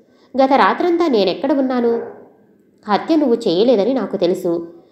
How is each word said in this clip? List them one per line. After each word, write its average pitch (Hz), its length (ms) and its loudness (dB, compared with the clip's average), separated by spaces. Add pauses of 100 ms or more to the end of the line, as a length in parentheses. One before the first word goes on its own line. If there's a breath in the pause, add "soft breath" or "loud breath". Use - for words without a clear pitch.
(440 soft breath)
గత 262 100 4
రాత్రంతా 330 540 2
నేనెక్కడ 220 440 0
ఉన్నాను? 247 500 -2 (880)
హత్య 208 260 0
నువ్వు 277 200 2
చేయలేదని 214 580 2
నాకు 208 240 -4
తెలుసు. 175 500 -2 (240 loud breath)